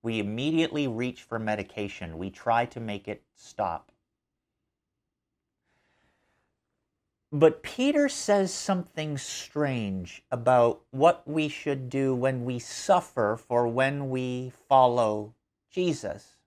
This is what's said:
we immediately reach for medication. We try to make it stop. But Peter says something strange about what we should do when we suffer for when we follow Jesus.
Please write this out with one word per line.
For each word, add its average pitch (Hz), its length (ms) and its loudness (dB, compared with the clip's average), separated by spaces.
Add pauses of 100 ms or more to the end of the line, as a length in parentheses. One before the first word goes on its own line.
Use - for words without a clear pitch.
we 113 160 -4
immediately 143 680 -2
reach 123 340 -6
for - 180 -8
medication. 101 760 -6
We 92 120 -8
try 117 360 0
to 123 160 -14
make 104 260 -8
it 107 160 -10 (120)
stop. - 560 -8 (3500)
But 156 320 6
Peter 285 460 2
says 196 440 0
something 160 640 -4
strange 117 1120 -4
about 120 520 4 (100)
what 156 340 2
we 151 220 -2
should 139 420 -6
do 135 240 0
when 127 300 -2
we 123 160 -4
suffer 117 880 0
for 120 200 2
when 135 420 0
we 127 420 -4 (160)
follow 117 680 4 (360)
Jesus. 151 680 -4 (120)